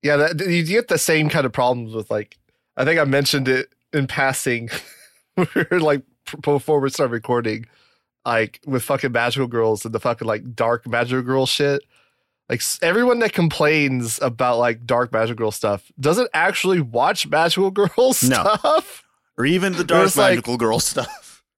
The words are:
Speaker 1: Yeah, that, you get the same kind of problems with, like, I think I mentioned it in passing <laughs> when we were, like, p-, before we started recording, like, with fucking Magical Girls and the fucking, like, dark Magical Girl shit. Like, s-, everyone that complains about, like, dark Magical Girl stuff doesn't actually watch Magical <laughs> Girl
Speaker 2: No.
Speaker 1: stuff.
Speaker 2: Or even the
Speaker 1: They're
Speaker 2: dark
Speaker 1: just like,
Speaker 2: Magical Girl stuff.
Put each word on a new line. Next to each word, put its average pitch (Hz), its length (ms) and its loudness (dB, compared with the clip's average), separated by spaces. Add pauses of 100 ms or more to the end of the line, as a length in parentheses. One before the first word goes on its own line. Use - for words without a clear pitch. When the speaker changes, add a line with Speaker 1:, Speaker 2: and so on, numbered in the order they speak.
Speaker 1:
Yeah, 147 140 2
that, 151 240 2
you 175 240 0
get 208 240 0
the 170 100 0
same 156 300 2
kind 151 180 0
of 123 60 -2
problems 123 420 -2
with, 110 160 -8
like, 107 280 -6 (400)
I 127 80 0
think 160 160 2
I - 20 4
mentioned 139 460 0
it 131 180 0 (240)
in 139 160 -2
passing 131 640 -2 (340)
<laughs> - 320 -20
when 180 180 2
we - 160 0
were, 180 120 2
like, 143 220 2 (220)
p-, - 160 -14
before 147 380 0
we 135 100 0
started 135 220 -2
recording, 117 540 -2 (600)
like, 113 400 -2
with 131 180 -2
fucking 135 280 -2
Magical 120 360 0
Girls 113 360 0
and 113 100 -8
the 113 60 -2
fucking, 120 260 -4
like, 110 300 -4
dark 117 320 0
Magical 120 340 -2
Girl 131 240 0
shit. 143 380 0 (680)
Like, 120 100 -4
s-, - 220 -4
everyone 240 380 2
that 220 120 0
complains 147 920 0
about, 123 380 0
like, 120 260 0
dark 120 280 0
Magical 113 240 0
Girl 110 140 -2
stuff 101 460 -4
doesn't 175 360 0
actually 180 480 2
watch 131 440 0
Magical 175 460 0
<laughs> - 0 -
Girl 196 160 2 (100)
Speaker 2:
No. 254 140 4
Speaker 1:
stuff. - 960 0 (320)
Speaker 2:
Or 120 80 0
even 180 260 2
the 175 60 -6
Speaker 1:
They're 175 80 -2
Speaker 2:
dark 165 220 4
Speaker 1:
just 190 100 0
like, - 140 6
Speaker 2:
Magical 120 260 -2
Girl 113 240 0
stuff. - 600 -8 (160)